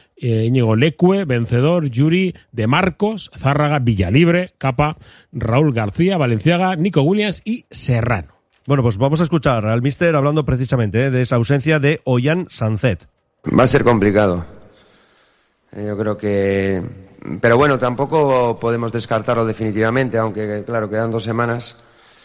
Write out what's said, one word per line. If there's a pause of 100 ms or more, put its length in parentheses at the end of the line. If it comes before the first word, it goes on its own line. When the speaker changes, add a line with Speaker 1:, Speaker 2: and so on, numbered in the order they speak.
(160)
Speaker 1:
eh,
Íñigo
Lecue,
Vencedor,
Yuri, (160)
De
Marcos,
Zárraga,
Villalibre,
Capa, (360)
Raúl
García,
Valenciaga,
Nico
Williams
y
Serrano. (360)
Speaker 2:
Bueno,
pues
vamos
a
escuchar
al
míster
hablando
precisamente,
eh,
de
esa
ausencia
de
Ollán
Sancet. (380)
Speaker 3:
Va
a
ser
complicado. (1300)
Eh,
yo
creo
que, (600)
pero
bueno,
tampoco
podemos
descartarlo
definitivamente,
aunque,
claro,
quedan
dos
semanas (480)